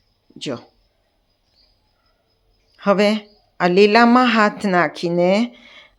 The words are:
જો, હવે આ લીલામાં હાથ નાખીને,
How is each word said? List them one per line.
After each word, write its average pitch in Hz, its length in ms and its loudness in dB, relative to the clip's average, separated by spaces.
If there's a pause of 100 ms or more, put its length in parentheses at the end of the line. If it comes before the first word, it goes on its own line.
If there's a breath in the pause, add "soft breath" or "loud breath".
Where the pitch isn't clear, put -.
(380)
જો, 123 200 -12 (2250)
હવે 202 340 0 (420)
આ 180 80 0
લીલામાં 233 600 2
હાથ 208 380 -2
નાખીને, 180 920 -2 (420 loud breath)